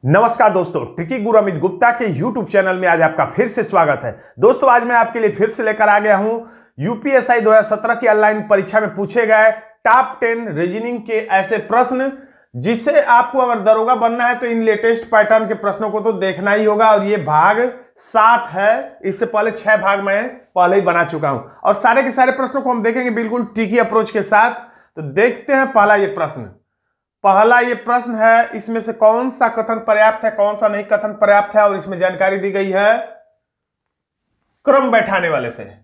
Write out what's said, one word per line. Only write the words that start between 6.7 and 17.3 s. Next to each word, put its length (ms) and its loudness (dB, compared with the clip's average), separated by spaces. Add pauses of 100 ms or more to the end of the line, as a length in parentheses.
यूपीएसआई 640 0
दो 80 2
हज़ार 160 6
सत्रह 300 -2
की 120 -2
ऑनलाइन 400 2
परीक्षा 320 0
में 160 -4
पूछे 300 -2
गए 260 4 (340)
टॉप 360 2
टेन 280 -4
रीजनिंग 520 -6
के 180 -4 (120)
ऐसे 280 0
प्रश्न 520 -2 (440)
जिससे 460 0
आपको 380 2
अगर 220 0
दरोगा 360 2
बनना 280 -2
है 120 -2
तो 80 -8
इन 180 -2
लेटेस्ट 420 0
पैटर्न 420 2
के 80 -4
प्रश्नों 340 -4
को 120 -4
तो 120 -2
देखना 380 -2
ही 140 0
होगा। 240 2
और 140 4
ये 160 -2
भाग 420 2 (380)